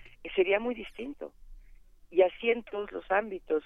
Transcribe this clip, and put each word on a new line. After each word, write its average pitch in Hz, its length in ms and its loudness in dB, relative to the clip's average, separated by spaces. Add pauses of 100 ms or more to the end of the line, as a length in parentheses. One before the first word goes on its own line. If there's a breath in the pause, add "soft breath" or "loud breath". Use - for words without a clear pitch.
(240 soft breath)
y 165 60 -12
sería 196 280 4
muy 240 160 -2
distinto. 220 580 -10 (800)
Y 175 120 6
así 208 280 2
en 233 140 0
todos 202 280 -8
los 175 180 -8
ámbitos, 190 560 0